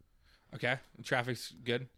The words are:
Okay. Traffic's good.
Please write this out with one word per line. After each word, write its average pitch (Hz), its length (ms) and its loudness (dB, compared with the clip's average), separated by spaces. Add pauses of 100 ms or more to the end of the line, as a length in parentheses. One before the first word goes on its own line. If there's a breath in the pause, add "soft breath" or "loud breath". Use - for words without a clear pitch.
(560)
Okay. 127 220 2 (260)
Traffic's 123 500 0 (100)
good. 123 240 0 (100)